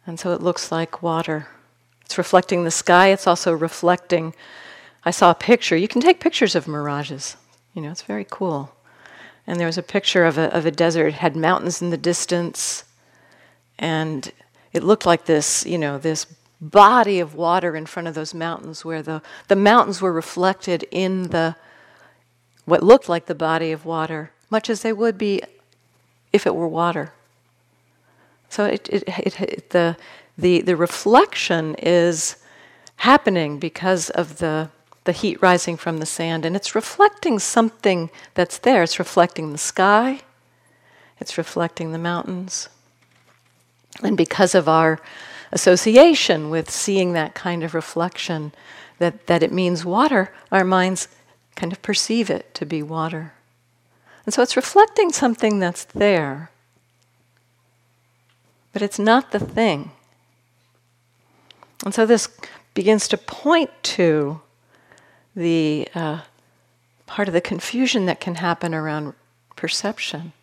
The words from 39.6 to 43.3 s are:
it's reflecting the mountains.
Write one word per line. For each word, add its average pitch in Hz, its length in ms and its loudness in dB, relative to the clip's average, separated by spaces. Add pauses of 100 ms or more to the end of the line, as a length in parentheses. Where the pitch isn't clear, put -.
it's - 180 -8
reflecting 165 540 -6
the 160 60 -8
mountains. 180 720 -6 (1300)